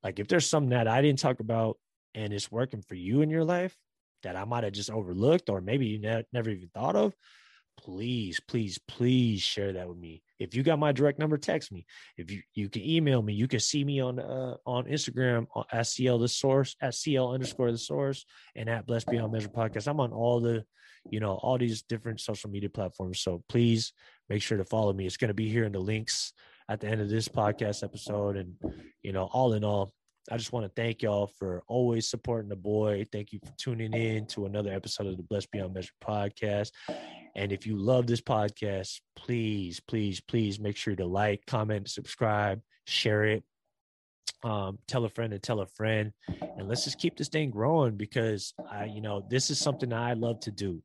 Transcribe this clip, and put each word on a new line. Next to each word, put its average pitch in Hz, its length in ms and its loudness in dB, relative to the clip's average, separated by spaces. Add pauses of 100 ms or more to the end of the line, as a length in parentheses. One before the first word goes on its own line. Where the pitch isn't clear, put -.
Like, 98 160 -2
if 104 80 -2
there's 175 200 6
something 147 220 4
that 120 180 4
I 123 140 6
didn't 143 160 6
talk 135 220 2
about 113 360 2 (380)
and 107 180 -4
it's 101 200 -6
working 117 300 -2
for - 120 -14
you 98 280 2
in 156 80 4
your 160 120 2
life 180 340 0 (460)
that 92 140 -6
I 95 80 -4
might 120 180 -2
have 101 120 -2
just 101 160 -6
overlooked, 107 580 2
or 98 120 0
maybe 117 260 0
you 107 120 -2
ne-, 110 240 -2 (100)
never 113 180 -2
even 90 180 -6
thought 127 260 -2
of, 202 220 4 (640)
please, 104 680 -4
please, 107 400 -2
please 123 560 4
share 101 300 -2
that 90 160 -8
with 87 80 -12
me. 82 260 -14 (160)
If - 160 -6
you 127 80 2
got 156 160 4
my 147 140 4
direct 139 260 4
number, 151 200 2
text - 340 -2
me. 90 140 -12 (320)
If 87 120 -8
you, 98 120 -8 (120)
you 101 140 -2
can 110 140 -6
email 143 400 4
me, 104 100 0
you 110 160 2
can 117 120 2
see 147 220 0
me 139 180 0
on, 127 200 -2
uh, 127 360 -4 (100)
on 123 180 0
Instagram, 123 600 2 (100)
uh, 113 60 -4 (100)
at 117 140 2
C - 200 0
L 123 120 6
the 120 100 4
Source, 135 520 4
at 123 140 -2
C 147 220 0
L 127 160 2
underscore 127 400 0
the 113 60 -2
Source, 139 480 -2 (280)
and 113 140 -6
at 113 180 -2
Blessed 117 220 0
Beyond 113 240 0
Measure 107 160 -2
Podcast. 110 400 -2
I'm 147 120 0
on 120 120 2
all 120 280 4
the, 117 240 2 (460)
you 107 80 -2
know, 104 180 0
all 127 220 2
these 117 240 0
different 113 380 -6
social 107 300 -6
media 101 180 -4
platforms. 92 520 -6
So 87 280 -2
please 117 440 4 (360)
make 104 140 -2
sure 107 160 0
to 95 60 0
follow 107 280 2
me. 95 140 -2
It's 90 100 -4
gonna 107 180 0
be 110 140 0
here 113 160 2
in 104 80 -2
the 98 80 -2
links 110 540 -2 (340)
at 107 120 -4
the 107 80 -6
end 110 120 0
of 104 80 0
this 110 200 2
podcast 104 540 0
episode. 101 540 -2
And, 90 180 -6 (480)
you 98 100 -6
know, 95 200 0
all 127 220 4
in 107 100 0
all, 101 280 0 (380)
I 113 60 -4
just 113 160 -6
wanna 110 220 -4
thank 117 280 -2
y'all 104 240 2
for 92 400 -6
always 120 420 2
supporting 113 400 -4
the 101 80 -6
boy. 104 540 2
Thank 104 220 -8
you 104 120 -10
for - 140 -18
tuning 113 340 -4
in 110 360 0
to 101 180 -4
another 101 260 -2
episode 98 340 -4
of 92 100 -4
the 92 60 -8
Blessed 98 280 -4
Beyond 95 240 -6
Measure 92 180 -8 (100)
podcast. 104 680 -2 (640)
And 101 160 -2
if 98 160 -4
you 107 100 -2
love 123 300 4
this 117 140 2
podcast, 104 800 -2 (160)
please, 107 640 -2
please, 104 400 -2
please 107 400 0
make 104 160 -4
sure - 180 -2
to 92 120 -2
like, 101 400 0
comment, 107 420 0
subscribe, 104 720 0 (260)
share 107 380 2
it. 107 180 2 (1040)
Um, 101 340 -2 (100)
tell 123 160 0
a 110 40 0
friend 117 240 -4
to 101 60 -6
tell 110 220 -2
a 95 60 -2
friend, 107 460 0 (160)
and - 400 -8
let's 120 160 0
just - 140 -6
keep - 180 0
this 147 120 -4
thing 151 220 0
growing 120 460 4
because 107 580 -2 (140)
I, 104 180 -8
you 107 140 -10
know, 101 280 -4
this 127 220 0
is 139 80 -2
something 131 320 0
that 113 100 0
I 120 140 0
love 117 260 -2
to - 100 -8
do. 95 340 -4